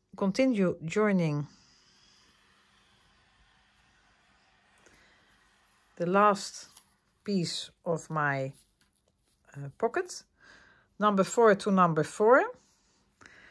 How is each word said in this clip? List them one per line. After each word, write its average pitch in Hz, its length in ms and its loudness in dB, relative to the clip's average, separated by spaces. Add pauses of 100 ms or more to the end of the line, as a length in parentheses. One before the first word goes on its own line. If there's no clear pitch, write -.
(160)
continue 196 680 0
joining 165 640 0 (4000)
the 175 100 -4
last 202 600 0 (560)
piece - 480 -4 (160)
of 165 240 -6
my, 139 420 -4 (1040)
uh, 139 120 -14 (100)
pocket, 339 460 -6 (760)
number 202 240 2
four 220 320 4
to 202 160 -4
number 170 320 2
four. 233 400 4 (1080)